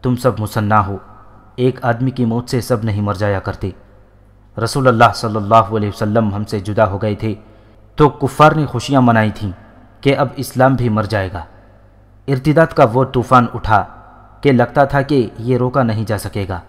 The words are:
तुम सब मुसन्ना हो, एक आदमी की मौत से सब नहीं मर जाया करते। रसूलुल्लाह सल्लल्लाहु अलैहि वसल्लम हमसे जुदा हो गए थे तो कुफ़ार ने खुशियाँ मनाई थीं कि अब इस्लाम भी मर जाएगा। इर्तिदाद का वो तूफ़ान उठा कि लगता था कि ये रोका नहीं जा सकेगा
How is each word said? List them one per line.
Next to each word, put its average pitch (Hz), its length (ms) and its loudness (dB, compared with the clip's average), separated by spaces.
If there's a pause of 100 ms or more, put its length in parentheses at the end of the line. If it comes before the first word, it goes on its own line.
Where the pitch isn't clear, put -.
तुम 127 120 0
सब 101 240 0
मुसन्ना 107 380 0
हो, 98 220 -2 (600)
एक 127 260 -2
आदमी 123 260 -2
की 127 140 -2
मौत 117 240 -4
से 123 120 -2
सब 117 220 -2
नहीं 104 180 -2
मर 101 160 -2
जाया 101 220 -2
करते। 95 340 -8 (880)
रसूलुल्लाह 120 520 4
सल्लल्लाहु 107 640 0
अलैहि 104 140 -2
वसल्लम 107 440 -2
हमसे 104 260 -6
जुदा 104 260 0
हो 98 120 -6
गए 104 180 -4
थे 107 180 -6 (640)
तो 151 120 6
कुफ़ार 151 460 2
ने 151 100 0
खुशियाँ 131 360 0
मनाई 113 300 4
थीं 101 220 -8 (500)
कि 139 100 4
अब 135 260 -2
इस्लाम 131 360 2
भी 120 140 -2
मर 107 160 0
जाएगा। 95 400 -6 (840)
इर्तिदाद 147 460 2
का 143 120 6
वो 123 200 2
तूफ़ान 123 400 2
उठा 107 340 0 (640)
कि 143 80 4
लगता 123 340 2
था 139 160 -2
कि 131 380 0
ये 120 180 -2
रोका 127 260 0
नहीं 110 220 -2
जा 104 120 -4
सकेगा 95 520 -8